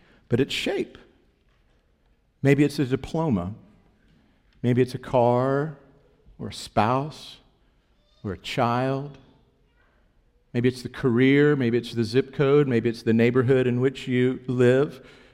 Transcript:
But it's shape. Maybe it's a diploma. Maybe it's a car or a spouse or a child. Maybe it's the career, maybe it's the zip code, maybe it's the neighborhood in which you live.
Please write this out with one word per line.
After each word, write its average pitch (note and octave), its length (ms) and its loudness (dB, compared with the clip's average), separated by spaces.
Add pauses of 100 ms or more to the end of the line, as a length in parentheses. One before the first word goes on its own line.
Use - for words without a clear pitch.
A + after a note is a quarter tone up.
(300)
But A#2+ 100 0
it's - 140 -2
shape. - 440 -6 (1400)
Maybe C#3 220 4
it's C#3+ 160 0
a C#3 60 -2
diploma. B2+ 680 -4 (1080)
Maybe B2 200 2
it's B2+ 140 -2
a C3+ 40 -14
car C3+ 760 0 (640)
or G#2+ 100 -10
a - 40 -12
spouse B2+ 840 -4 (880)
or G2+ 100 -8
a E2+ 40 -10
child. C3 800 -4 (1400)
Maybe B2 160 0
it's B2 120 -6
the B2 80 -12
career, C#3 680 2
maybe A#2+ 220 0
it's A#2 160 -6
the A#2 100 -2
zip A#2+ 300 -2
code, C#3+ 340 2
maybe A#2 220 0
it's A2+ 140 -6
the A2+ 100 2
neighborhood B2+ 540 2
in A#2+ 120 0
which C3 280 -2
you B2+ 400 0
live. B2+ 580 2 (280)